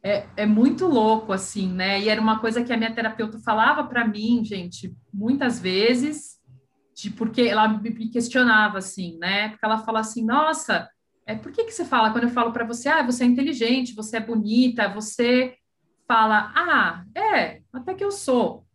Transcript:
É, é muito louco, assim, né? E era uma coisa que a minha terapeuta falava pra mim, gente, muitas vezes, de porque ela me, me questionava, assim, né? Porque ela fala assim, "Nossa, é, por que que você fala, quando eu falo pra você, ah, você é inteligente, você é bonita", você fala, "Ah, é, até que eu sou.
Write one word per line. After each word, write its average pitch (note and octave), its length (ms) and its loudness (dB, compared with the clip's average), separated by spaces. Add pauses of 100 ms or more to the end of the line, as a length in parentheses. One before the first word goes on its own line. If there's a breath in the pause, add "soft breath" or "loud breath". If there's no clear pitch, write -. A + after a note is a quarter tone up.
É, G3+ 320 -2
é G#3+ 100 -2
muito A#3 400 4
louco, A3 460 2
assim, F#3+ 400 -4
né? F#3+ 300 -2
E G#3+ 80 0
era G#3+ 120 2
uma A3 180 2
coisa A3+ 240 -2
que A#3+ 100 -4
a A3+ 40 0
minha A3+ 160 -2
terapeuta A3+ 460 -6
falava A#3+ 460 2
pra A#3+ 200 -2
mim, A3 380 0
gente, F3+ 500 -10 (200)
muitas A#3+ 460 -2
vezes, A#3+ 720 0 (600)
de - 160 -12
porque A3+ 340 -2
ela G#3+ 260 4
me, G#3+ 200 -2
me A3+ 200 -6
questionava, A3+ 720 2
assim, F3 380 -10
né? G3 320 -2
Porque - 160 -8
ela A3 140 2
fala A3 220 -2
assim, A3 220 -6
"Nossa, B3 640 0 (380)
é, A3 100 -8
por - 180 -12
que A4+ 100 0
que A4+ 80 -4
você E4+ 140 -6
fala, A3 260 2
quando A#3+ 140 0
eu A#3+ 40 2
falo A#3 220 0
pra A#3 140 -4
você, A#3+ 240 -4
ah, D#4 120 4
você B3 220 0
é B3 40 6
inteligente, B3 680 2
você G#3+ 220 -8
é - 20 -2
bonita", A3+ 720 2
você B3 640 0 (500)
fala, A3 480 2
"Ah, G#3 520 0 (120)
é, F4 440 0 (100)
até B3+ 240 -8
que G4 80 -6
eu G4+ 80 -2
sou. B3 640 -2